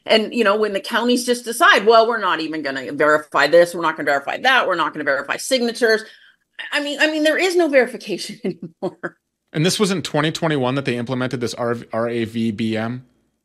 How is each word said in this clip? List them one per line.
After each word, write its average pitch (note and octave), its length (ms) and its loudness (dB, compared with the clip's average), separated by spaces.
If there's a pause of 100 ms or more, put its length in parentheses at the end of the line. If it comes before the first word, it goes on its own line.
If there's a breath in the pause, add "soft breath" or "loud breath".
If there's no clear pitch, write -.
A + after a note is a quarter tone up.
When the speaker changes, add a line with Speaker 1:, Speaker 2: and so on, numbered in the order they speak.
Speaker 1:
And, G#3+ 280 0
you A#3 100 2
know, G3+ 120 4
when G#3+ 180 -2
the G3 60 -2
counties A#3+ 460 0
just A#3+ 180 -2
decide, B3+ 420 4
"Well, A3+ 220 6
we're A#3 120 -2
not F3 200 -2
even D#3 240 -6
gonna C3+ 280 -6
verify D3+ 560 2
this, E3+ 280 6
we're E3+ 60 -6
not D#3+ 160 -2
gonna D3+ 120 -4
verify C#3 280 -2
that, B3 300 2
we're F3+ 80 0
not D3+ 180 -2
gonna D3+ 100 -8
verify C#3 340 -2
signatures." A#3 680 0 (680 loud breath)
I D4 80 -2
mean, D4 200 -6
I D#4 80 4
mean, D#4 160 0
there D4+ 160 2
is F4+ 160 0
no E4+ 120 4
verification A#3+ 720 -2
<laughs> - 20 -20
anymore. F3 760 -10 (340)
Speaker 2:
And D3+ 140 0
this F#3 140 0
was G3+ 100 2
in F3 140 -2
twenty D#3 280 -2
twenty-one C#3 440 -2
that C#3 100 -4
they A#2+ 100 -2
implemented B2 460 -4
this A2+ 140 -4
R-, A#2+ 220 -4 (140)
R A2+ 160 -2
A A#2 160 -2
V A2+ 280 -4
B A2 260 -4
M? A#2+ 260 -6 (420)